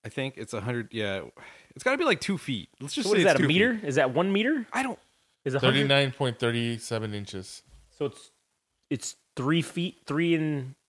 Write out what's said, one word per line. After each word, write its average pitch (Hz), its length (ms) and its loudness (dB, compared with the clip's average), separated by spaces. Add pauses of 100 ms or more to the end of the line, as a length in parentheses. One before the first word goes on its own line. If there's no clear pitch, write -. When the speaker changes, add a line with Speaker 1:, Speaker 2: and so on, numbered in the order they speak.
Speaker 1:
I 117 40 -10
think 135 280 -6
it's - 180 -10
a 104 60 -4
hundred. 117 320 -4
Yeah, 101 300 -4 (520)
it's - 100 -16
gotta 262 140 2
be, 359 60 0
like, 226 160 2
two 196 180 -2
feet. 113 300 -6 (120)
Let's 143 140 -10
just 277 120 -2
Speaker 2:
So 196 40 0
what 208 60 6
Speaker 1:
say 190 40 6
Speaker 2:
is 160 60 6
Speaker 1:
it's 175 80 8
Speaker 2:
that, - 60 4
a - 20 4
Speaker 1:
two 143 60 4
feet. 156 60 4
Speaker 2:
meter? 220 280 4
Is 143 140 -2
that 131 180 4
one 185 180 2
meter? 233 400 0
Speaker 1:
I 254 100 -2
don't. 254 160 -6 (460)
Speaker 2:
Is 135 100 -2
a 139 60 2
hundred? 131 140 4
Speaker 3:
Thirty-nine 139 380 4
point 123 260 -2
three 117 400 0
seven 110 360 -6
inches. 101 480 -10 (340)
Speaker 2:
So 143 100 -4
it's, - 240 -10 (600)
it's - 260 -6 (200)
three 151 260 2
feet, 175 440 -6
three 170 280 0
and 147 400 -2 (140)